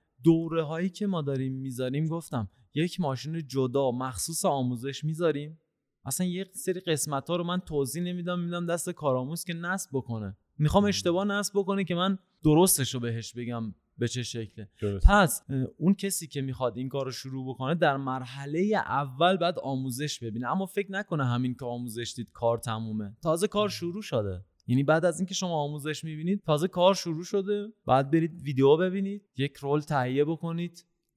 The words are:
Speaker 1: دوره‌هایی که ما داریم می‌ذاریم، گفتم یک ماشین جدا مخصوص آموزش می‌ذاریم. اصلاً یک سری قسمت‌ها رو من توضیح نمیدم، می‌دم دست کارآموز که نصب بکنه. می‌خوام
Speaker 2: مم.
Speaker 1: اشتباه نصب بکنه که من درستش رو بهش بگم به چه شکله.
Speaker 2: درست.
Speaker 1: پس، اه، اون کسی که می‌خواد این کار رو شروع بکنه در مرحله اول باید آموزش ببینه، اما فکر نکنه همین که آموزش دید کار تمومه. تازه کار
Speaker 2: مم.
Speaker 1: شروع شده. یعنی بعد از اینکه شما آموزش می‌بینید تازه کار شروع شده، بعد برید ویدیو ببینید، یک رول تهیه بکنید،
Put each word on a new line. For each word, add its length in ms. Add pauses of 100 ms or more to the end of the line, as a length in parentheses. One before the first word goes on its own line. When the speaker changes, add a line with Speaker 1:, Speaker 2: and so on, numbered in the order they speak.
(240)
Speaker 1:
دوره‌هایی 680
که 180
ما 140
داریم 320
می‌ذاریم، 540
گفتم 420 (240)
یک 260
ماشین 480
جدا 440
مخصوص 540
آموزش 580
می‌ذاریم. 560 (460)
اصلاً 220
یک 260
سری 260
قسمت‌ها 560
رو 80
من 160
توضیح 440
نمیدم، 360
می‌دم 260
دست 240
کارآموز 540
که 100
نصب 400
بکنه. 440 (200)
می‌خوام 260
Speaker 2:
مم. 60
Speaker 1:
اشتباه 360
نصب 340
بکنه 240
که 120
من 220 (260)
درستش 500
رو 60
بهش 340
بگم 420 (220)
به 100
چه 160
شکله. 460 (120)
Speaker 2:
درست. 260
Speaker 1:
پس، 420
اه، 180 (100)
اون 160
کسی 340
که 140
می‌خواد 360
این 120
کار 160
رو 60
شروع 380
بکنه 260
در 220
مرحله 800
اول 600
باید 220
آموزش 600
ببینه، 320
اما 140
فکر 260
نکنه 340
همین 300
که 100
آموزش 500
دید 160
کار 260
تمومه. 640
تازه 260
کار 160
Speaker 2:
مم. 60
Speaker 1:
شروع 320
شده. 440 (220)
یعنی 160
بعد 220
از 140
اینکه 140
شما 300
آموزش 400
می‌بینید 400
تازه 240
کار 260
شروع 300
شده، 500 (120)
بعد 260
برید 300
ویدیو 360
ببینید، 600
یک 160
رول 260
تهیه 460
بکنید، 600 (300)